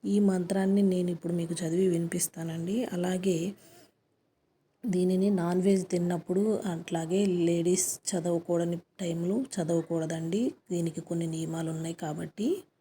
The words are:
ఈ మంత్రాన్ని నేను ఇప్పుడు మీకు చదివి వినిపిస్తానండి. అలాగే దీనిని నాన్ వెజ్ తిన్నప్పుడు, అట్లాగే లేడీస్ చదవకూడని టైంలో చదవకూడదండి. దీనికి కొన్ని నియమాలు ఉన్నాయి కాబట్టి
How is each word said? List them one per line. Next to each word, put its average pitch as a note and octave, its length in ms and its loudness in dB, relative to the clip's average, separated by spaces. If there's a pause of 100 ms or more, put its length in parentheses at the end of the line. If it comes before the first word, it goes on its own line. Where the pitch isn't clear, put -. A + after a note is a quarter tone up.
ఈ G3+ 140 2
మంత్రాన్ని F#3+ 640 4
నేను F3+ 280 4
ఇప్పుడు E3+ 220 -4
మీకు E3+ 220 -2
చదివి F3 340 2
వినిపిస్తానండి. E3+ 960 -2
అలాగే F3+ 680 0 (1300)
దీనిని F#3 440 2
నాన్ F3+ 320 0
వెజ్ F#3+ 240 4
తిన్నప్పుడు, F3+ 800 0
అట్లాగే E3+ 580 -2
లేడీస్ F3 840 2
చదవకూడని E3+ 680 0
టైంలో E3+ 640 -4
చదవకూడదండి. E3 1120 -2 (180)
దీనికి E3+ 300 -2
కొన్ని E3 260 -4
నియమాలు D#3+ 440 -4
ఉన్నాయి D#3+ 240 -6
కాబట్టి E3+ 680 -4 (180)